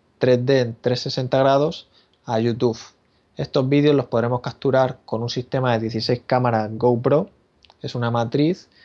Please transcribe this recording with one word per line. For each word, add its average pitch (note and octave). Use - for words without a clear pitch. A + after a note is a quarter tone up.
tres B2
D C3+
en A#2
trescientos B2
sesenta C3
grados C#3
a A2+
YouTube. A#2
Estos C3+
vídeos C#3+
los B2+
podremos A#2+
capturar C3
con A2+
un A#2+
sistema B2+
de A#2
dieciséis A2+
cámaras A#2
GoPro. B2
Es A#2+
una A#2+
matriz C#3